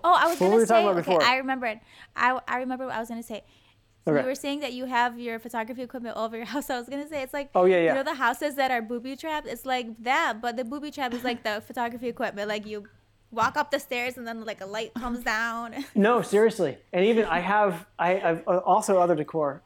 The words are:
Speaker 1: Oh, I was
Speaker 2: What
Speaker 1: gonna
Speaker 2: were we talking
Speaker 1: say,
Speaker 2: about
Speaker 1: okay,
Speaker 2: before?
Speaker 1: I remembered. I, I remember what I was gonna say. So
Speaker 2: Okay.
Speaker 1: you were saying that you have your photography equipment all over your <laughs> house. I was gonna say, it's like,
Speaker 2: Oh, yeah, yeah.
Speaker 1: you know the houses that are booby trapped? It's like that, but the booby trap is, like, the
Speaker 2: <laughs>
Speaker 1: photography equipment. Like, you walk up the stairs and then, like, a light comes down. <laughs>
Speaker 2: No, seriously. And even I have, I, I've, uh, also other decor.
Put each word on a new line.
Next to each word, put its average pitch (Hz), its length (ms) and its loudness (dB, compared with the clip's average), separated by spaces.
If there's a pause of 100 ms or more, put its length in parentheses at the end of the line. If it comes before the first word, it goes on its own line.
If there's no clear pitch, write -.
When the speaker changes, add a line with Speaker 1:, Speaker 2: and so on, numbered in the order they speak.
Speaker 1:
Oh, 349 140 6
I 277 100 6
was 339 120 0
Speaker 2:
What 180 60 6
Speaker 1:
gonna 196 80 6
Speaker 2:
were 226 60 8
we 226 60 6
talking - 0 -
Speaker 1:
say, 226 160 6
Speaker 2:
about 208 80 4
Speaker 1:
okay, 185 60 2 (160)
Speaker 2:
before? 165 100 6
Speaker 1:
I 247 140 6
remembered. 254 440 -4 (360)
I, 254 220 2 (100)
I 240 100 -2
remember 254 280 -6
what 247 80 -6
I 220 60 -4
was 220 80 -8
gonna 233 140 -10
say. 220 220 -12 (600)
So 165 60 2
Speaker 2:
Okay. 277 100 4
Speaker 1:
you 262 40 -2
were 262 80 -2
saying 285 260 -6
that 269 120 -6
you 254 140 -8
have 240 320 0
your 233 200 -8
photography 233 440 -8
equipment 240 340 -10
all 220 100 -2
over 226 100 -8
your 226 100 -10
<laughs> 208 80 -10
house. 277 140 -4
I 262 100 -4
was 247 100 -10
gonna 285 200 -8
say, 302 140 -6
it's 262 120 -10
like, 285 200 -6
Speaker 2:
Oh, 180 100 6
yeah, 185 120 6
yeah. 165 140 4
Speaker 1:
you 285 40 2
know 269 80 0
the 302 120 -4
houses 262 420 0
that 262 140 2
are 240 120 0
booby 240 340 -8
trapped? 302 300 -6
It's - 180 -10
like 254 220 -4 (180)
that, 254 380 0
but 240 160 -4
the 262 60 -4
booby 285 260 -8
trap 262 240 -6
is, 240 100 -8
like, 247 200 -4
the 214 180 -4
Speaker 2:
<laughs> - 40 -20
Speaker 1:
photography 240 420 -6
equipment. 208 400 -4
Like, 214 180 -4
you 208 220 -12 (420)
walk 233 280 0
up 294 120 -2
the 277 80 0
stairs 247 380 -4
and 247 100 -12
then, 226 200 -10
like, 214 160 -10
a 190 40 -10
light 214 280 -8
comes 247 280 -6
down. 233 520 -2 (160)
<laughs> - 40 -20
Speaker 2:
No, 214 280 6
seriously. 196 560 2 (160)
And 180 100 4
even 220 220 4
I 170 140 2
have, 190 440 0 (140)
I, 180 240 2
I've, 165 260 0
uh, 180 160 4
also 196 340 4
other 175 160 6
decor. 151 500 -2